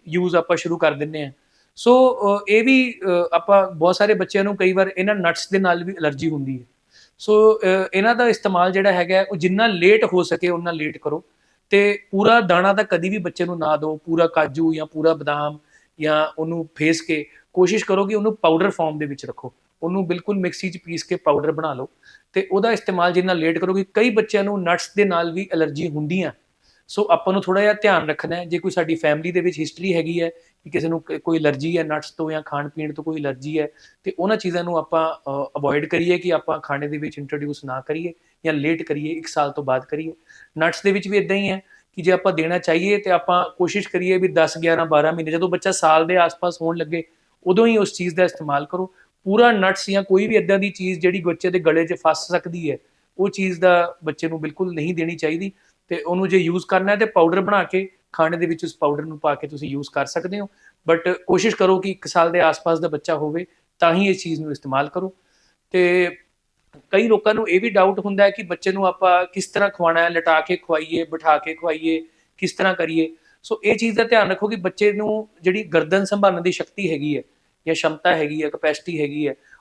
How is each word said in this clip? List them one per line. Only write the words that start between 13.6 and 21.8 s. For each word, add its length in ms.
ਦਿਓ, 200
ਪੂਰਾ 300
ਕਾਜੂ 480
ਜਾਂ 120
ਪੂਰਾ 280
ਬਦਾਮ 440
ਜਾਂ 380
ਉਹਨੂੰ 360
ਫੇਸ 280
ਕੇ 240
ਕੋਸ਼ਿਸ਼ 320
ਕਰੋ 220
ਕਿ 80
ਉਹਨੂੰ 220
ਪਾਊਡਰ 340
ਫਾਰਮ 280
ਦੇ 80
ਵਿੱਚ 200
ਰੱਖੋ, 260
ਉਹਨੂੰ 240
ਬਿਲਕੁਲ 300
ਮਿਕਸੀ 340
'ਚ 140
ਪੀਸ 200
ਕੇ 120
ਪਾਊਡਰ 360
ਬਣਾ 220
ਲਓ 140